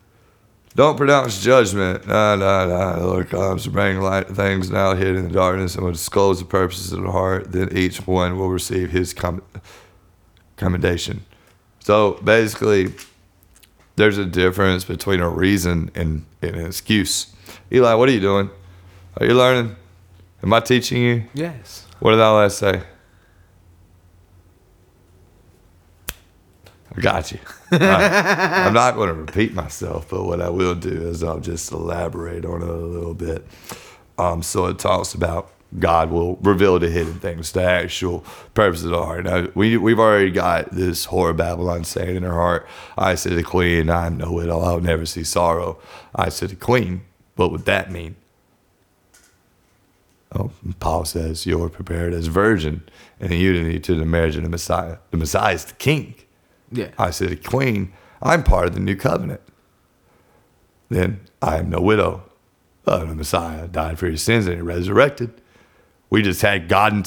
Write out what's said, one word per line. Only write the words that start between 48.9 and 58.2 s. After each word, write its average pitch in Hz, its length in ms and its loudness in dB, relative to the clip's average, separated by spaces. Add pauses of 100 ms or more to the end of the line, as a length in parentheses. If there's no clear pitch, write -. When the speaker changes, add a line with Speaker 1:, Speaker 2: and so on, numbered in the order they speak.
Speaker 1:
Oh, 98 160 -4 (280)
Paul 82 260 -2
says, 82 420 -6
"You're 82 220 0
prepared 85 440 -6
as 82 140 -4
virgin 85 560 0 (360)
and 92 140 -6
in 85 60 2
unity 85 400 2
to 87 160 -2
the 80 100 0
marriage 82 300 2
of 78 80 -6
the 82 60 -4
Messiah." 85 480 -4 (120)
The - 80 -4
Messiah 95 380 0
is 80 100 -8
the - 80 -20
king. 123 400 -4 (580)
Speaker 2:
Yeah. 113 180 -8 (100)
Speaker 1:
"I 90 100 0
sit 87 220 -4
a 87 40 -6
queen, 113 560 -2 (300)